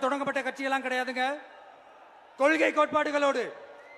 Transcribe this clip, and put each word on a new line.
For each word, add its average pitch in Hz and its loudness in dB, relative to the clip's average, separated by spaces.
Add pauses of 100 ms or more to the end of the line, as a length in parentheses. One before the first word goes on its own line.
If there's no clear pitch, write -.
தொடங்கப்பட்ட 277 -2
கட்சியெல்லாம் 269 -4
கிடையாதுங்க. 254 -2 (1160)
கொள்கை 302 4
கோட்பாடுகளோடு 294 2 (540)